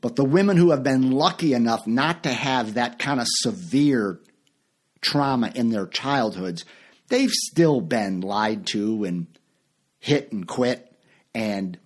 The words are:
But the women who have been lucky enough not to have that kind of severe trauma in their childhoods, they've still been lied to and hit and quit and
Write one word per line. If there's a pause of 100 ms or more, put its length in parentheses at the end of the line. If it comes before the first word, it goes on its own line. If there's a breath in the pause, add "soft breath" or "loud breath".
But
the
women
who
have
been
lucky
enough
not
to
have
that
kind
of
severe (800)
trauma
in
their
childhoods, (440 soft breath)
they've
still
been
lied
to
and (720)
hit
and
quit (440 soft breath)
and